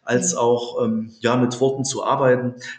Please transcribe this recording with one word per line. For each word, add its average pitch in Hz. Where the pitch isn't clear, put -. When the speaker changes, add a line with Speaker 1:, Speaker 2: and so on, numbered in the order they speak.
Speaker 1:
als -
Speaker 2:
Mhm. -
Speaker 1:
auch, 120
ähm, 110
ja, 120
mit 120
Worten 135
zu -
arbeiten. 127